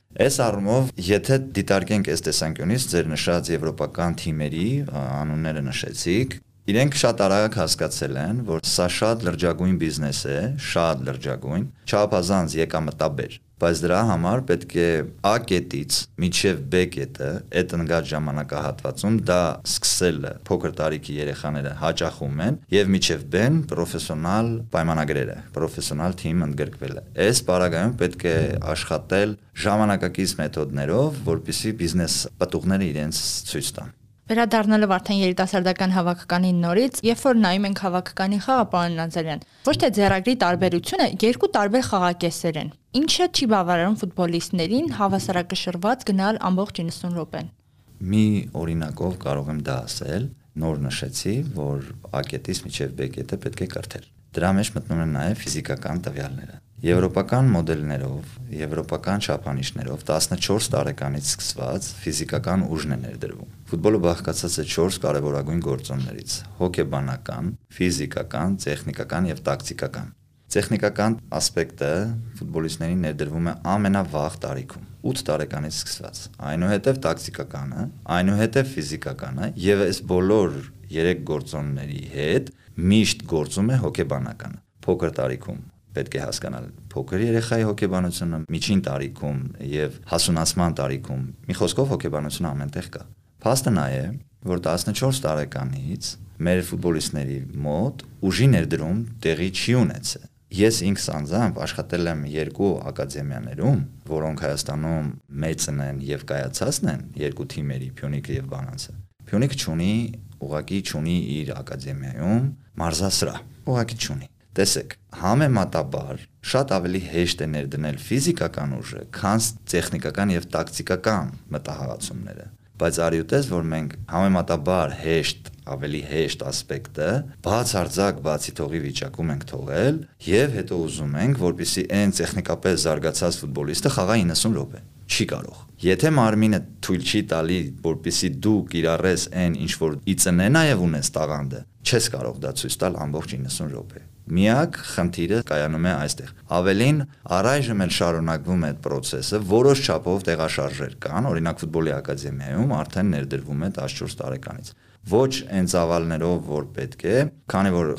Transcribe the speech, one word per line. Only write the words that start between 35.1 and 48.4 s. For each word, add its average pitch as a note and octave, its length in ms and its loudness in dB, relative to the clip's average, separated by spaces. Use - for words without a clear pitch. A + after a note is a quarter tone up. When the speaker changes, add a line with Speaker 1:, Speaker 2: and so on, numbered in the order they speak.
Speaker 2:
երիտասարդական F#3 760 2
հավաքականին F3 640 2
նորից, F#3 400 4
երբ A3+ 240 2
որ B3+ 160 6
նայում G3 280 4
ենք G3 180 -2
հավաքականի F#3+ 580 0
խաղը, B3+ 300 4
պարոն F3 260 2
Նազարյան, D#3+ 460 -2
ոչ D4+ 100 4
թե D4+ 180 4
ձեռագրի G3 460 4
տարբերությունը, F3+ 680 4
երկու B3 320 4
տարբեր A3 320 4
խաղակեսեր F3 720 2
են։ D3 140 -6
Ինչը E4+ 340 4
չի C4+ 160 2
բավարարում F#3 540 4
ֆուտբոլիստներին F3+ 960 0
հավասարակշռված F#3+ 1160 0
գնալ G3 320 2
ամբողջ F#3 400 0
իննսուն F3 340 -4
րոպեն։ D#3+ 320 -6
Speaker 1:
Մի G#2+ 240 6